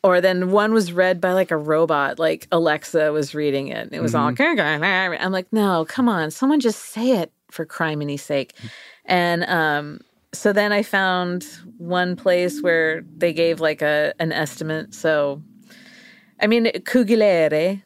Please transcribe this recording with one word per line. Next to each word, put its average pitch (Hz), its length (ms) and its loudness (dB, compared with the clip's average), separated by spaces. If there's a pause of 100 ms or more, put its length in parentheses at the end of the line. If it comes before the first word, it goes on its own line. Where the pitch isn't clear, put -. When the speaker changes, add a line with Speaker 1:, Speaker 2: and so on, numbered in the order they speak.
Speaker 1:
Or 180 200 6
then 185 300 2
one 208 220 4
was 185 200 2
read 185 260 2
by, 180 140 0
like, 185 180 0
a 160 60 0
robot, 151 600 0
like, 160 340 -2
Alexa 156 580 0
was 151 240 -4
reading 139 320 -2
it. 110 200 -8
And - 60 -14
it - 80 -6
was 117 140 0
all, 147 160 2
Speaker 2:
Mm-hmm. 185 920 0
Speaker 1:
I'm 185 120 -2
like, 185 180 -4
"No, 196 380 2
come 247 180 0
on. 165 240 0
Someone 277 300 0
just 226 240 -2
say 240 340 -2
it - 140 -6 (180)
for 160 140 -8
criminy 147 520 -4
sake." 139 360 -4 (500)
And, 175 400 0
um, 151 560 -2 (340)
so 208 200 0
then 208 180 2
I 202 120 0
found 180 640 -2 (320)
one 180 380 -2
place 180 460 0
where 165 400 0 (160)
they 170 160 0
gave, 165 260 0
like, 156 220 -2
a, 151 380 0
an 165 120 -2
estimate. 156 600 -6
So, 147 480 -2 (960)
I 214 80 2
mean, 226 180 4 (200)
Cugliere. 196 1000 2